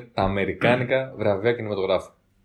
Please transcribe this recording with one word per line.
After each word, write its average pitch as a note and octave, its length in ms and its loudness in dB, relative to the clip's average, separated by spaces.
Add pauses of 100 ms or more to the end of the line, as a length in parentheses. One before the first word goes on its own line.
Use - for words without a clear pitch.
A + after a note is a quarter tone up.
(140)
τα - 80 -2
αμερικάνικα B2 960 0
βραβεία G#2+ 360 2
κινηματογράφου. G2 580 -2 (340)